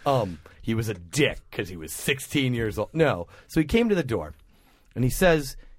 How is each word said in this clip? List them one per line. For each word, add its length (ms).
Um, 340
he 120
was 140
a 60
dick 460
'cause 160
he 80
was 160
sixteen 640
years 260
old. 140
No. 340
So 120
he 60
came 240
to 60
the 80
door, 300
and 80
he 60
says, 480